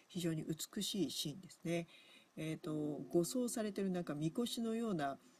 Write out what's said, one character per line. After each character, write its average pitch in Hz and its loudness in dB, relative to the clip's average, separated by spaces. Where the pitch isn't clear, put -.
非 180 -4
常 165 2
に 160 0
美 - -4
し 185 2
い 127 0
シ - -2
ー 135 -8
ン - -12
で - -16
す - -20
ね。 170 0
え 160 -2
ー 156 -6
と、 151 -4
護 170 6
送 247 0
さ 233 -2
れ 208 -2
て 202 0
る 190 2
な 180 2
ん 175 -4
か 156 -2
神 156 2
輿 240 0
の 226 0
よ 226 0
う 190 2
な、 139 0